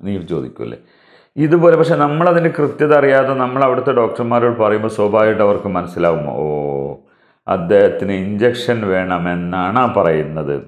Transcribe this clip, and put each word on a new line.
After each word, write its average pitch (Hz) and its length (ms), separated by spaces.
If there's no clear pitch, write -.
നീ 98 200
ചോദിക്കൂലേ? 64 560
ഇതുപോലെ, 165 380
പക്ഷെ 160 200
നമ്മളതിൻ്റെ 160 540
കൃത്യത 151 460
അറിയാതെ 135 380
നമ്മൾ 127 300
അവിടുത്തെ 127 280
ഡോക്ടർമാരോട് 120 680
പറയുമ്പോൾ 107 280
സ്വാഭാവികമായിട്ട് 107 560
അവർക്ക് 101 240
മനസ്സിലാവും, 85 600
"ഓ, 71 680
അദ്ദേഹത്തിന് 95 640
ഇഞ്ചക്ഷൻ 104 760
വേണമെന്നാണ് 90 920
ആ 120 180
പറയുന്നത്." 78 720